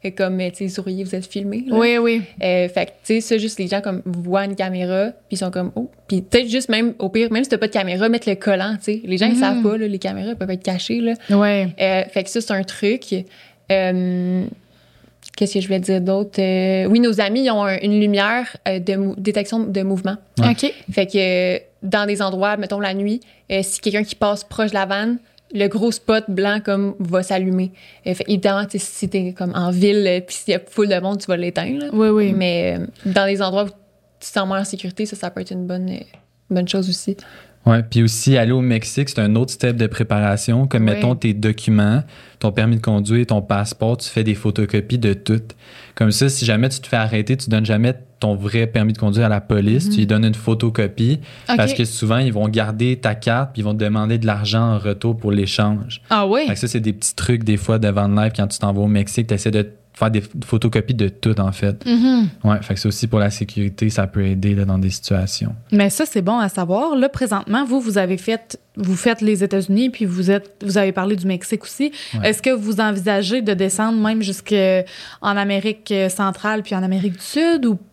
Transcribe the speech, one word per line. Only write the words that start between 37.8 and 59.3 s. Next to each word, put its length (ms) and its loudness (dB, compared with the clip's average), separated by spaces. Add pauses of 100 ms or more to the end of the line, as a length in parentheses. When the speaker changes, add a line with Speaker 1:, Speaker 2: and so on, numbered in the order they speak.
Speaker 3:
puis 200 2
aussi, 340 4
aller 160 4
au 80 4
Mexique, 480 0
c'est 120 -4
un 160 4
autre 160 0
step 240 0
de 100 2
préparation. 800 2
Comme, 200 2
Speaker 2:
Oui. 100 4
Speaker 3:
mettons, 180 2
tes 180 0
documents, 720 2 (360)
ton 140 2
permis 240 2
de 60 0
conduire, 420 2
ton 160 0
passeport, 560 0
tu 120 -8
fais 160 0
des 100 2
photocopies 640 0
de 160 2
tout. 260 0 (540)
Comme 160 4
ça, 180 2
si 160 -2
jamais 240 2
tu 120 -6
te 60 -18
fais 100 -2
arrêter, 420 0
tu 100 -6
donnes 160 4
jamais 300 2 (260)
ton 140 2
vrai 320 0
permis 260 2
de 60 -4
conduire 280 2
à 40 4
la 100 2
police, 460 2
Speaker 2:
Mhm. 60 0
Speaker 3:
tu 80 2
lui 60 4
donnes 200 4
une 80 2
photocopie, 840 0 (280)
Speaker 2:
Ok. 80 2
Speaker 3:
parce 160 4
que 140 0
souvent, 320 0
ils 160 2
vont 140 0
garder 480 0
ta 180 0
carte, 400 -2
puis 80 -4
ils 20 0
vont 100 0
te 80 0
demander 360 0
de 80 0
l'argent 480 2
en 40 2
retour 380 -2
pour 160 0
l'échange. 800 0
Speaker 2:
Ah 160 2
oui ? 200 2
Speaker 3:
Fait 80 0
que 60 -10
ça, 80 -2
c'est 120 -2
des 120 0
petits 220 -4
trucs, 300 0
des 120 2
fois, 220 2
de 100 2
van 200 2
life, 280 2
quand 100 0
tu 120 -6
t'en 160 0
vas 80 0
au 60 2
Mexique, 400 2
t'essaies 220 0